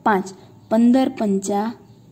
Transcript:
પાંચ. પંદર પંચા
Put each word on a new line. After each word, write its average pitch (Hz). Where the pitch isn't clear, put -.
પાંચ. 190
પંદર 240
પંચા 202